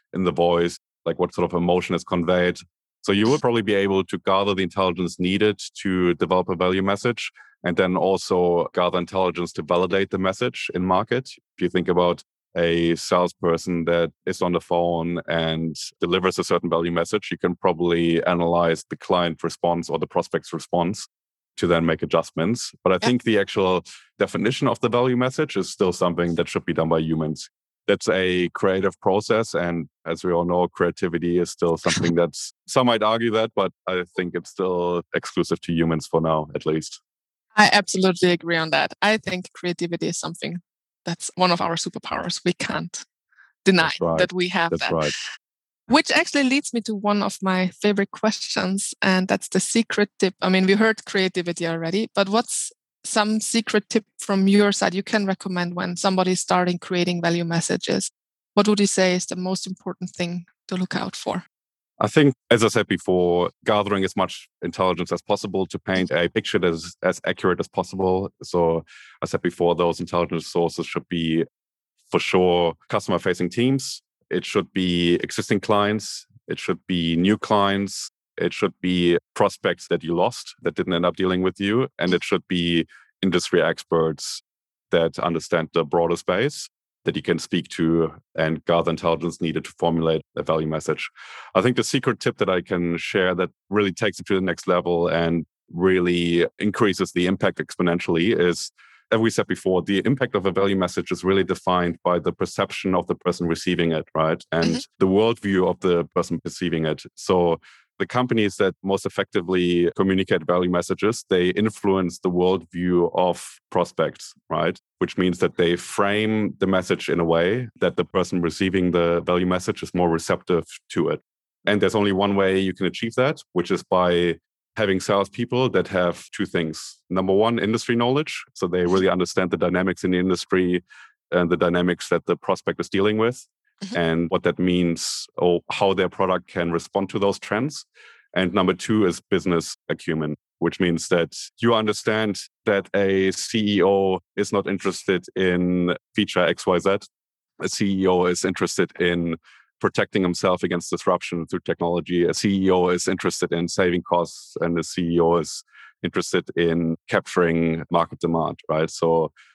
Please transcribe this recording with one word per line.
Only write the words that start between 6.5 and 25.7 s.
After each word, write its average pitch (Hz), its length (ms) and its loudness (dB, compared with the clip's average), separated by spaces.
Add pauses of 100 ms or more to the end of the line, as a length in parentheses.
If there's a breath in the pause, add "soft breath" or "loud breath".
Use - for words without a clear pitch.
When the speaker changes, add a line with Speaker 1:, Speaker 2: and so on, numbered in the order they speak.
Speaker 1:
value 92 280 0
message, 101 480 -2 (340 soft breath)
and 87 120 -2
then 92 200 2
also 87 760 2
gather 87 240 0
intelligence 87 560 -2
to - 80 -8
validate 90 500 0
the 101 80 -2
message 95 540 -4
in 90 120 -2
market. 98 440 0 (280)
If - 40 -14
you 90 80 2
think 90 180 0
about 87 360 2 (320)
a 85 400 2
salesperson 87 880 0
that 85 260 2 (140)
is 92 160 -6
on 87 120 0
the 85 80 -2
phone 87 640 -2
and 80 480 -2 (240)
delivers 90 400 0
a - 40 -2
certain 87 260 0
value 85 220 0
message, 85 400 -2
you - 60 -4
can 90 180 -2
probably 85 720 2
analyze 85 640 2
the 80 80 -8
client 87 460 -2
response 85 460 -2
or 82 100 -2
the 76 80 -2
prospect's - 460 -4
response 87 540 -4 (500)
to - 100 0
then 82 180 4
make 82 160 0
adjustments. 82 680 -2 (120)
But 92 100 4
I 90 80 4
Speaker 2:
Yeah. 110 60 0
Speaker 1:
think 123 160 2
the 110 160 2
actual 92 440 0 (340 loud breath)
definition 104 500 0
of - 120 0
the 120 100 0
value 123 280 2
message 131 400 -2
is 92 120 -2
still 92 240 2